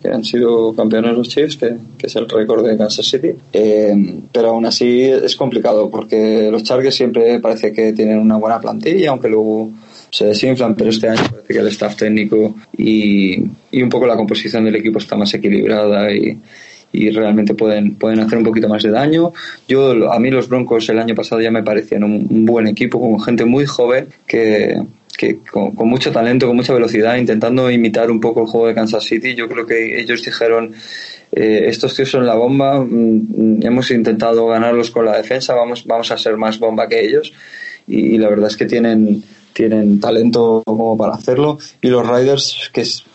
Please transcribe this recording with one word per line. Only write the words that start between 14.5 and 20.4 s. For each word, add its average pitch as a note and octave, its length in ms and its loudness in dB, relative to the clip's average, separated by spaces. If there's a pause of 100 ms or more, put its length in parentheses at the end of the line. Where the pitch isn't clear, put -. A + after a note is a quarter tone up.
del A2 120 0
equipo G#2+ 200 -2
está G#2+ 180 -6
más G#2 200 0
equilibrada G#2 760 0
y, G#2 280 -2 (520)
y G#2+ 200 0
realmente G#2+ 420 0
pueden, G#2 400 0
pueden A2 260 0
hacer A2 200 0
un A2+ 40 2
poquito A2 240 0
más G#2+ 140 0
de A2 80 0
daño. D3+ 420 2 (360)
Yo, B2 440 2
a A2+ 80 2
mí B2+ 120 2
los B2+ 180 0